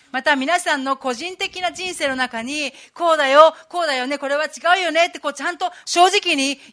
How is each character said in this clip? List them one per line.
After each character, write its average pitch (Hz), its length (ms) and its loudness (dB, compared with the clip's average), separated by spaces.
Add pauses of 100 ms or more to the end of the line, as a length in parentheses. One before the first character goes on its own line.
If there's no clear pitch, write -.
(120)
ま 254 120 -6
た 294 120 4
皆 294 240 0
さ 330 160 -2
ん 269 80 -6
の 269 140 -2
個 262 160 -4
人 339 240 -10
的 381 240 -8
な 349 100 -4
人 359 220 -10
生 294 160 -4
の 262 80 -4
中 247 240 -4
に、 277 320 -8 (200)
「こ 330 200 2
う 311 40 2
だ 277 120 0
よ、 302 260 8 (140)
こ 349 140 -4
う 320 40 -2
だ 277 80 0
よ 254 120 -2
ね、 285 100 -4
こ 277 100 -8
れ 277 80 -2
は 302 120 -2
違 - 20 -8 (280)
う 381 60 -2
よ 330 80 -2
ね」 330 160 2
っ 349 40 -8
て 320 80 -18
こ 302 100 -6
う 277 40 -8
ち - 60 -14
ゃ 294 100 -4
ん 349 80 -8
と 359 140 -4 (140)
正 349 220 4
直 359 280 0
に 277 240 -2 (140)